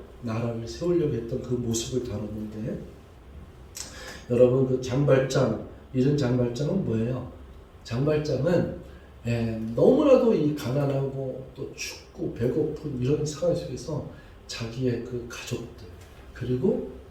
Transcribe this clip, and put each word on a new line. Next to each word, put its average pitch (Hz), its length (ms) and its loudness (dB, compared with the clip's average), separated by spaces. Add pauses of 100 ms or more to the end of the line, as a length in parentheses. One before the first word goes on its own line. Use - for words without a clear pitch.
(240)
나라를 117 440 -4
세우려고 165 460 0
했던 117 300 -4
그 123 100 -2
모습을 117 540 -2
다뤘는데, 107 720 -6 (1500)
여러분, 127 360 8
그 127 140 2
장발장, 135 880 2 (260)
이런 131 240 2
장발장은 127 680 0
뭐예요? 117 460 -2 (520)
장발장은, 147 920 0 (500)
예, 113 320 0 (160)
너무나도 247 580 8
이 151 220 2
가난하고 135 920 -2 (100)
또 - 200 -10
춥고 - 580 -8
배고픈 131 680 -2
이런 147 240 2
상황 - 300 2
속에서 - 520 -6 (400)
자기의 120 560 -2
그 120 260 -6
가족들, - 580 -10 (460)
그리고 127 560 0 (220)